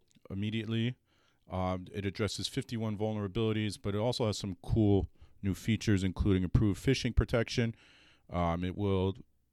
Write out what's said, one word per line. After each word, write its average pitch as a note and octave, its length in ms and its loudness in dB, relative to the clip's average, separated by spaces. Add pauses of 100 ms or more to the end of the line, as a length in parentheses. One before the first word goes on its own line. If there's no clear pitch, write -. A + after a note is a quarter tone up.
(300)
immediately. A2+ 640 -2 (520)
Um, F#2 460 -4
it G2 140 -4
addresses G2 400 -4
fifty-one A2 500 -4
vulnerabilities, G#2+ 840 -2
but G2+ 140 -4
it G#2 60 -2
also A#2+ 260 0
has G#2 100 0
some F#2+ 280 -6
cool G2+ 440 4 (360)
new F#2+ 100 2
features, G2+ 500 2
including F#2 380 2
improved F#2+ 420 2
phishing B2+ 320 0
protection. A#2 600 0 (580)
Um, F2 300 0
it F2+ 120 -4
will G2 380 0 (400)